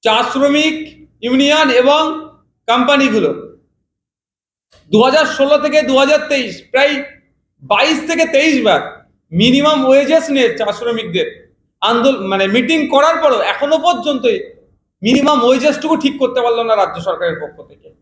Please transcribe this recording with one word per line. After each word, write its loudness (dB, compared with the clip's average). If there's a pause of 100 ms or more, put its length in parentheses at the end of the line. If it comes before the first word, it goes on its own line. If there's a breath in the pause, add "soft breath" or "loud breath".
চা 2
শ্রমিক 0 (440)
ইউনিয়ন 2
এবং 4 (640)
কোম্পানিগুলো 2 (1600)
দু 2
হাজার 2
ষোলো 0
থেকে 0
দু 0
হাজার 4
তেইশ, -4 (180)
প্রায় 2 (720)
বাইশ 0 (100)
থেকে 0
তেইশ 0
বার 2 (500)
মিনিমাম 2
ওয়েজেস 2
নিয়ে 0 (100)
চা -4
শ্রমিকদের -4 (540)
আন্দোলন, 0
মানে, 0
মিটিং 0
করার 2
পরও 0
এখনো -2
পর্যন্ত -2 (760)
মিনিমাম 2
ওয়েজেসটুকু 0
ঠিক -2
করতে -2
পারলো -2
না 0
রাজ্য -2
সরকারের -4
পক্ষ -14 (100)
থেকে। -20 (140)